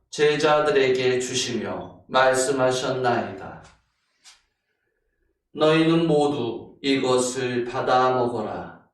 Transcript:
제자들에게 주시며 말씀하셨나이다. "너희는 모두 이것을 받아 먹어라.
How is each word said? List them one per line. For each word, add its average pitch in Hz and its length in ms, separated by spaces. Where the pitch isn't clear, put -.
제자들에게 143 1080
주시며 117 880
말씀하셨나이다. 127 1500
"너희는 160 520
모두 143 760
이것을 127 840
받아 127 500
먹어라. 107 800